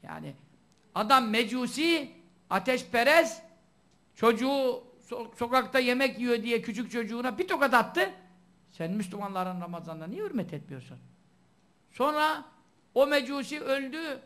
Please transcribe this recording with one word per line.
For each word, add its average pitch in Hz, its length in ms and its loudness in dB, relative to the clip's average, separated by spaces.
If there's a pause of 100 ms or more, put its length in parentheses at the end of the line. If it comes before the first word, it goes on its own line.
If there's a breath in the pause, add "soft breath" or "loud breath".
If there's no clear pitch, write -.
Yani 156 320 -14 (600)
adam 226 340 4
mecusi, 247 800 0 (380)
ateşperest, 254 920 2 (720)
çocuğu 247 680 2 (260)
so-, 233 260 -10
sokakta 247 440 0
yemek 247 400 2
yiyor 240 240 2
diye 233 180 0
küçük 226 300 -6
çocuğuna 233 460 -4
bir 370 100 -2
tokat 277 260 2
attı. 330 400 2 (580)
Sen 165 200 -6
Müslümanların 190 720 -6
Ramazan'da 165 460 -10
niye 330 160 -8
hürmet 240 300 -4
etmiyorsun? 135 440 -14 (920)
Sonra 302 540 0 (480)
o 269 140 4
mecusi 285 540 -2
öldü. 269 640 -4